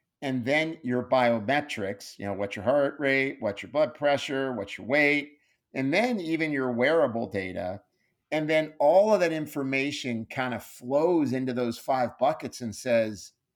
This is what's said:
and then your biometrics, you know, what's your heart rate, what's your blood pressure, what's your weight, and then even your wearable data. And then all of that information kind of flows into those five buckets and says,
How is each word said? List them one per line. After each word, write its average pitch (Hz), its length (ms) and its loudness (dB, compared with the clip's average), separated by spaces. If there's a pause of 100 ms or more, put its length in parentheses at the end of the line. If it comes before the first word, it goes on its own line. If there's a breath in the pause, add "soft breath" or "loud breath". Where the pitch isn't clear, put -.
(220)
and 131 220 -2
then 156 380 0
your 123 260 -2
biometrics, 120 1080 0
you 101 80 -8
know, 101 60 -4
what's 101 240 -4
your 101 80 -8
heart 143 340 2
rate, 135 400 0
what's 104 240 -4
your 101 80 -14
blood 147 240 0
pressure, 135 580 0
what's 101 240 -8
your 101 120 -12
weight, 147 460 2 (380 soft breath)
and 135 220 -2
then 233 240 2
even 160 320 -2
your 131 220 -2
wearable 120 580 2
data. 92 500 -6 (520)
And 156 180 -2
then 156 300 0
all 190 340 6
of 190 60 4
that 165 120 2
information 135 920 -4
kind 127 260 -4
of - 120 -8
flows 147 680 0
into 131 200 -2
those 120 260 -2
five 127 400 -2
buckets 139 420 -2
and 113 140 -8
says, 113 560 0 (260)